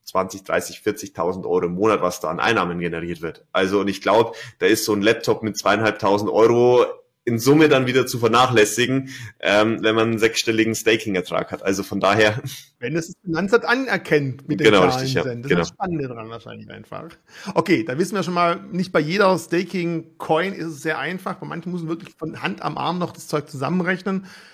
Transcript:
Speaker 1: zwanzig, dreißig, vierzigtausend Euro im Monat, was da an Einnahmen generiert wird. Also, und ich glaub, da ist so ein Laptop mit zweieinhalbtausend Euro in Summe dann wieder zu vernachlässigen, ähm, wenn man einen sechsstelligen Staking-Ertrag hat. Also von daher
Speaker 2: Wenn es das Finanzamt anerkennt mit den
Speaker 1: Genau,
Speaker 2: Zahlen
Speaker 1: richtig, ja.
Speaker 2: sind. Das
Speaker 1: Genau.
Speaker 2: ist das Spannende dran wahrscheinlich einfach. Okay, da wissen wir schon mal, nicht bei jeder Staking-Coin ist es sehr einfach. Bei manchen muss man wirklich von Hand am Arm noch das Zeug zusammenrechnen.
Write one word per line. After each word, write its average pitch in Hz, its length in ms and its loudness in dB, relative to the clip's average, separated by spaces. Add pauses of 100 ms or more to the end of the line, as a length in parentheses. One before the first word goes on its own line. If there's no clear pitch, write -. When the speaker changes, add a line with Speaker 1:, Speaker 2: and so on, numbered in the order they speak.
Speaker 1:
zwanzig, 95 380 -4
dreißig, 85 380 -4
vierzigtausend 92 640 -4
Euro 87 200 2
im 85 60 -6
Monat, 98 300 2
was 90 180 -2
da - 80 -4
an 80 100 -4
Einnahmen 87 420 0
generiert 82 420 -6
wird. - 280 -10
Also, 95 300 2
und 98 80 0
ich 95 140 -6
glaub, 113 340 2 (220)
da 92 80 2
ist 110 180 4
so 110 80 0
ein 104 80 0
Laptop 110 420 0
mit 107 140 -4
zweieinhalbtausend 104 760 0
Euro 120 540 6 (400)
in 117 140 -2
Summe 151 320 6
dann 131 160 4
wieder 127 200 2
zu 123 120 -4
vernachlässigen, 120 920 2 (320)
ähm, 107 420 2
wenn 110 120 2
man 113 140 2
einen 113 100 0
sechsstelligen 113 560 0
Staking-Ertrag 92 760 -2
hat. 90 120 -10
Also 98 200 0
von 101 160 -8
daher 107 440 4 (360)
Speaker 2:
Wenn 123 160 -6
es 170 120 -4
das - 180 -18
Finanzamt 196 400 0
anerkennt 196 840 -2
mit 110 120 -2
den 110 60 4
Speaker 1:
Genau, 104 140 8
Speaker 2:
Zahlen 127 200 4
Speaker 1:
richtig, 131 140 -4
ja. 85 80 0
Speaker 2:
sind. 120 220 -8
Das 143 40 -6
Speaker 1:
Genau. 170 140 2
Speaker 2:
ist 170 80 -4
das - 40 -16
Spannende 165 340 -6
dran 113 200 -14
wahrscheinlich 110 420 -16
einfach. 104 380 -16 (460)
Okay, 156 300 2
da 131 120 -4
wissen 190 180 -2
wir 190 80 0
schon 175 120 -4
mal, 175 260 2 (100)
nicht 180 220 -4
bei 170 80 4
jeder 185 380 2
Staking-Coin 170 1160 -2
ist 160 140 -10
es 147 160 -12
sehr 156 160 -4
einfach. 180 380 -8
Bei - 100 -14
manchen 165 260 -10
muss 175 80 -6
man 160 80 -6
wirklich - 300 -10
von 113 240 -10
Hand 175 180 -6
am 151 160 -6
Arm 151 220 -4
noch 175 140 -4
das - 160 -18
Zeug 147 200 -4
zusammenrechnen. 185 800 -4 (280)